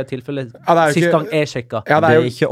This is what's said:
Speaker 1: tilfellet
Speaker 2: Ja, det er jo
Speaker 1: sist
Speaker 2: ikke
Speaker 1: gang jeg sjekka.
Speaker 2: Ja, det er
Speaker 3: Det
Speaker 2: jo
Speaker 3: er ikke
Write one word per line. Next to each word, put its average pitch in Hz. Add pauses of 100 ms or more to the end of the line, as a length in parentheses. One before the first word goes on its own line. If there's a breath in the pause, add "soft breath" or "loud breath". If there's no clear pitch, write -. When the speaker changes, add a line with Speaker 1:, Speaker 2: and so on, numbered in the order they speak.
Speaker 1:
tilfellet 131
Speaker 2:
Ja, -
det 165
er 160
jo 147
Speaker 1:
sist 170
Speaker 2:
ikke 170
Speaker 1:
gang 151
jeg 151
sjekka. 120
Speaker 2:
Ja, 151
det 165
er 156
Speaker 3:
Det -
Speaker 2:
jo 160
Speaker 3:
er 123
ikke -